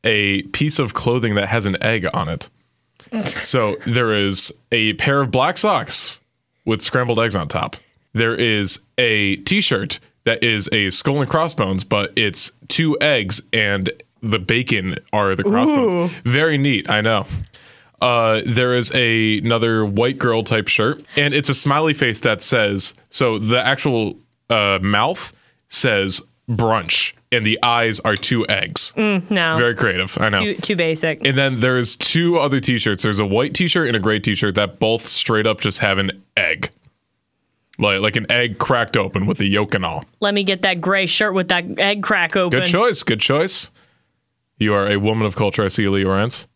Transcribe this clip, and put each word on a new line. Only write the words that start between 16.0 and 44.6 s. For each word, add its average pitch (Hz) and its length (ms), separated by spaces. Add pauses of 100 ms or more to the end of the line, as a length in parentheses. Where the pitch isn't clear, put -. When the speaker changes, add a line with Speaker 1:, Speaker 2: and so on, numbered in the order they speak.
Speaker 1:
Very 147 320
neat, 139 320
I 107 140
know. 107 240 (720)
Uh, 113 460
there 123 300
is 123 180
a, 113 460
another 113 440
white 117 360
girl 113 240
type 107 240
shirt, 117 360 (140)
and 143 160
it's 147 160
a 135 60
smiley 151 400
face 120 240
that 110 240
says, 101 500 (160)
so 113 300
the 113 200
actual, 123 560 (360)
uh, 101 280
mouth 104 540 (360)
says 98 520 (260)
brunch, 110 680 (180)
and 110 160
the 110 160
eyes 117 380
are 107 140
two 113 320
eggs. - 480
Speaker 2:
Mm, 202 360
no. 170 260
Speaker 1:
Very 120 160
creative, 95 480
I 110 80
know. 101 120
Speaker 2:
Too, 208 120
too - 220
basic. 160 500
Speaker 1:
And 139 100
then 135 240
there's 123 360
two 170 420
other 139 220
T-shirts. 110 420
There's 104 180
a 104 60
white 110 300
T-shirt 165 320
and 117 80
a 107 40
gray 107 200
T-shirt 104 340
that 101 260
both 113 280
straight 110 400
up 107 140
just - 180
have 98 180
an 98 240 (160)
egg. 87 320 (1120)
Like, 98 220
like 107 160
an 107 140
egg 120 280
cracked 120 380
open 98 280
with 92 140
the 101 80
yolk 101 260
and 98 120
all. 80 200 (140)
Speaker 2:
Let 202 160
me 202 80
get 190 180
that 185 200
gray 190 260
shirt 214 260
with 185 140
that 175 320
egg 196 240
crack 175 320
open. 185 240
Speaker 1:
Good 180 80
choice, 180 340
good 110 200
choice. 156 500 (840)
You 107 180